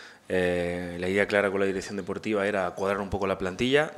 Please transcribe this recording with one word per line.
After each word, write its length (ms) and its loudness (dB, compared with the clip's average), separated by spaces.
Eh, 680 0
la 80 -4
idea 220 2
clara 220 4
con 100 0
la 60 4
dirección 320 -4
deportiva 480 -2
era 240 0
cuadrar 320 0
un 80 -6
poco 160 -2
la 100 0
plantilla, 600 2